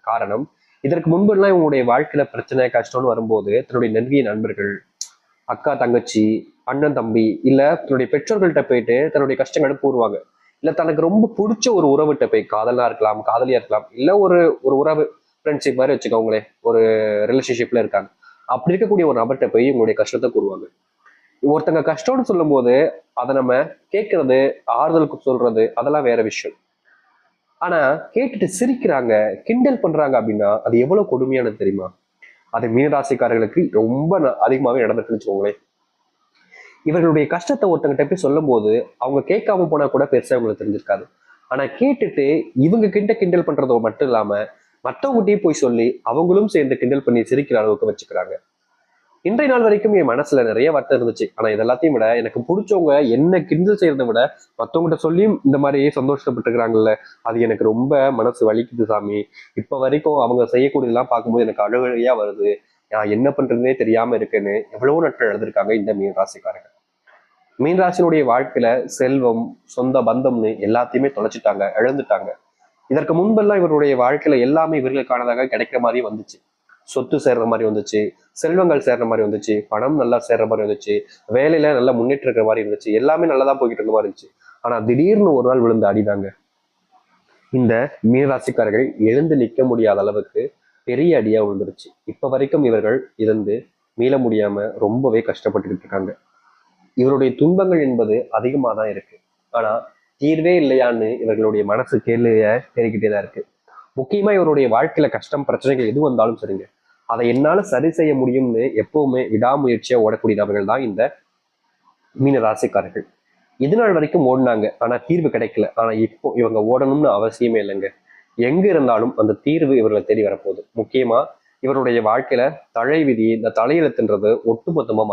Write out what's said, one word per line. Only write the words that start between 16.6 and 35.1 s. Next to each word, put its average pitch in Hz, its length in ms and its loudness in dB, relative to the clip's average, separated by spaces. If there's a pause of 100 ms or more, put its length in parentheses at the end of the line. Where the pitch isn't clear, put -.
ஒரு 113 120 4 (500)
ரிலேஷன்ஷிப்ல 120 540 0
இருக்காங்க, 98 260 -4 (440)
அப்படி 175 200 -2
இருக்கக்கூடிய 190 380 2
ஒரு 120 80 -2
நபர்கிட்ட 123 340 -2
போய் 123 140 4
இவங்களுடைய 113 320 0
கஷ்டத்தை 117 340 -2
கூறுவாங்க. 98 320 -4 (760)
ஒருத்தங்க 156 460 0
கஷ்டம்னு 247 400 -2
சொல்லும் 170 240 0
போது 123 180 2 (500)
அதை 123 160 -4
நம்ம 127 160 0 (400)
கேட்கறது, 175 440 0 (400)
ஆறுதலுக்கு 151 480 0
சொல்றது, 120 380 0 (160)
அதெல்லாம் 143 280 -2
வேற 117 200 2
விஷயம். - 280 -10 (1080)
ஆனா 175 180 -2 (360)
கேட்டுட்டு 220 400 -2
சிரிக்கிறாங்க, 170 580 0 (340)
கிண்டல் 247 360 2
பண்றாங்க 151 360 2
அப்படின்னா 107 300 0 (180)
அது 117 80 0 (100)
எவ்வளவு 196 260 2
கொடுமையானது 131 500 -2
தெரியுமா? 98 260 -2 (640)
அது 117 120 -2 (100)
மீனராசிக்காரர்களுக்கு 127 880 0 (140)
ரொம்ப 139 460 0
ந-, 131 100 2 (140)
அதிகமாவே 131 380 0
நடந்துட்டுன்னு 110 340 -2